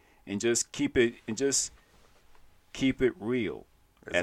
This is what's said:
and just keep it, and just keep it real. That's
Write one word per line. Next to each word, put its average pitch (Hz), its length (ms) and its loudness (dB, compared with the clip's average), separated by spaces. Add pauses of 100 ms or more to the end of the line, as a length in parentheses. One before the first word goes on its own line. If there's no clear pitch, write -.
(280)
and 101 140 -4
just 117 300 0
keep 139 260 -2
it, 117 180 4 (120)
and 107 100 -4
just 135 340 0 (1040)
keep 135 280 0
it 120 180 4
real. 101 460 -4 (400)
That's - 180 -2